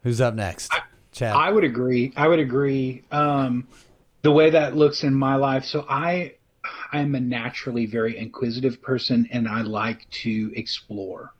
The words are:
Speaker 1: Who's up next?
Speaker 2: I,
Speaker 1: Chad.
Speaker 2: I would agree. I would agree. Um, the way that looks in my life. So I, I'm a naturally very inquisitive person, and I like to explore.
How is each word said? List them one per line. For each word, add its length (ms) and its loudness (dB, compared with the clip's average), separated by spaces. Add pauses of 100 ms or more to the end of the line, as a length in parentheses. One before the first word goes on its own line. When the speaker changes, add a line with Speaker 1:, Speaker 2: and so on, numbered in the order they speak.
Speaker 1:
Who's 180 0
up 140 2
next? 380 -6
Speaker 2:
I, 80 -2 (300)
Speaker 1:
Chad. 240 -2
Speaker 2:
I 140 2
would 140 4
agree. 520 0
I 120 2
would 120 6
agree. 720 0
Um, 560 0 (540)
the 100 6
way 200 8
that 240 2
looks 280 4
in 120 2
my 200 2
life. 300 2
So 240 -6
I, 440 -2 (580)
I'm 240 0
a 40 0
naturally 680 -4
very 300 -2
inquisitive 640 -4
person, 500 0
and 160 -2
I 140 -4
like 460 -6 (160)
to 320 -2
explore. 840 -10